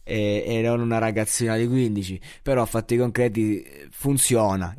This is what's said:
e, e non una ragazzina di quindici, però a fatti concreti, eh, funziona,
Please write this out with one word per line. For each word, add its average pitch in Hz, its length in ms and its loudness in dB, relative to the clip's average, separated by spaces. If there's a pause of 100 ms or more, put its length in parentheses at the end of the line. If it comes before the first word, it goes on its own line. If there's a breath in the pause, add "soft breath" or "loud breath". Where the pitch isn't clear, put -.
e, 104 340 0
e 117 180 -2
non 117 200 0
una 117 160 0
ragazzina 113 580 0
di 117 120 2
quindici, 104 520 0 (220 loud breath)
però 127 220 0
a - 20 0
fatti 117 320 0
concreti, 113 640 0
eh, 71 300 -20
funziona, 107 880 2